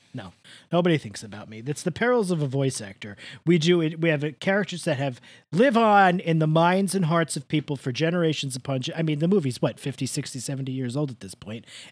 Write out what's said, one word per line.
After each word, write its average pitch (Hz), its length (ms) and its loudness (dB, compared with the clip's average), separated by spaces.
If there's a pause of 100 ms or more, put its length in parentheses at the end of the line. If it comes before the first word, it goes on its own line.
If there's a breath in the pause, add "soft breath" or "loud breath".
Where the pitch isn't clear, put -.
(120)
No, 98 220 -12 (380 loud breath)
nobody 170 260 4
thinks 104 240 -8
about 104 280 -14
me. 110 120 -14
That's 143 220 -6
the 180 80 -2
perils 226 400 2
of 160 100 0
a 143 60 0
voice 135 340 0
actor. 101 340 -14 (300 loud breath)
We 170 140 6
do 170 200 4
it. 160 220 -2
We 165 80 2
have, 147 140 2
uh, 151 160 -4
characters 190 460 -2
that 147 120 0
have 135 240 -4 (300 loud breath)
live 226 260 4
on 202 420 6
in 165 200 2
the 156 80 4
minds 175 480 4
and 190 100 0
hearts 165 320 0
of 143 100 -12
people 147 280 -2
for 127 160 -6
generations 156 640 0
upon 131 260 -4
ge-, 160 160 -6
I 165 60 -2
mean, 156 160 0
the 170 80 0
movie's, 156 340 0
what, 143 180 -2
fifty, 135 280 -6
sixty, - 320 -6
seventy 135 320 -6
years 131 260 -4
old 147 140 -2
at 107 80 -16
this 95 160 -14
point. 113 300 -14 (260 loud breath)